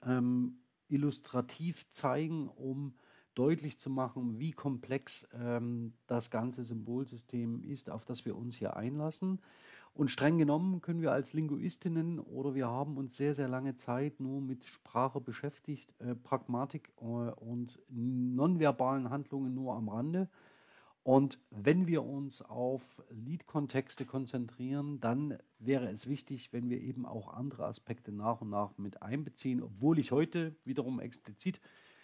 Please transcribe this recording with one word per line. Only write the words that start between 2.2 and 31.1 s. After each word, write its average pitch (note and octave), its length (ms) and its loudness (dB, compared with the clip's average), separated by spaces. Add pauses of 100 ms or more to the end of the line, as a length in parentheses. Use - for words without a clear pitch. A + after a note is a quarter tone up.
um C3+ 460 -6 (400)
deutlich D3 440 2
zu - 120 -6
machen, B2+ 480 -2
wie D3+ 140 -2
komplex, C3 840 -4
ähm, A#2+ 580 -2 (140)
das A#2+ 240 0
ganze B2 340 -2
Symbolsystem A#2 960 -4
ist, - 280 -8
auf A2 160 -8
das A#2+ 180 -6
wir A2 120 -2
uns A#2+ 200 -6
hier - 180 -2
einlassen. D#3 640 -2 (540)
Und C#3 160 4
streng D#3 280 6
genommen E3 420 4
können E3+ 200 -2
wir D#3 100 4
als C3+ 220 2
Linguistinnen E3 880 0
oder C3+ 340 -2
wir C3 140 2
haben C#3 280 0
uns C3+ 200 -4
sehr, C#3+ 180 2
sehr C3+ 140 0
lange C3 260 0
Zeit C3+ 460 -2
nur C3+ 200 -2
mit C3 240 -4
Sprache B2+ 560 -2
beschäftigt, - 800 -8
äh, B2 160 -4
Pragmatik, B2+ 840 -4
äh, B2 40 -12
und A#2+ 840 -4
nonverbalen B2+ 1200 2
Handlungen C3+ 440 -2
nur B2+ 200 -2
am A2+ 140 -2
Rande. D#3 400 0 (760)
Und C3+ 380 6 (100)
wenn D#3+ 380 4
wir D3+ 160 2
uns C#3 380 -6
auf B2 400 -2 (280)
Liedkontexte C3 920 -2
konzentrieren, C3+ 960 -4
dann B2+ 380 0 (200)
wäre B2 300 2
es A2 180 -8
wichtig, C3+ 460 -6
wenn A#2+ 160 -2
wir A#2+ 120 0
eben B2 240 -6
auch - 280 -8
andere C3+ 320 -6
Aspekte - 480 -8
nach A2 280 0
und G#2+ 100 -6
nach G2+ 280 -2
mit G2+ 240 -8
einbeziehen, C3 600 -2
obwohl A#2 360 4
ich B2+ 140 2
heute D#3+ 420 2 (100)
wiederum B2+ 360 -2
explizit, - 600 -6 (440)